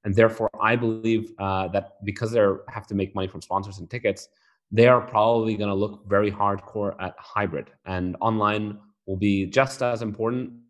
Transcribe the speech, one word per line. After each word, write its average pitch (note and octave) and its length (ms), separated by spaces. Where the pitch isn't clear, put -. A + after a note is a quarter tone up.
And G2+ 100
therefore, A2+ 360
I A2 160
believe, A2+ 600
uh, F#2+ 300
that G2 360
because G#2+ 280
they A#2 80
have - 200
to G#2 60
make G2 200
money F#2+ 140
from G2 120
sponsors G2 380
and E2+ 120
tickets, A2+ 380
they A2+ 160
are B2 140
probably A2+ 560
gonna G2+ 180
look G#2 340
very G2+ 220
hardcore G2+ 720
at F#2 180
hybrid. E2+ 480
And F2+ 360
online G#2+ 580
will F#2+ 100
be G2 300
just C3 360
as A#2+ 200
important A2+ 500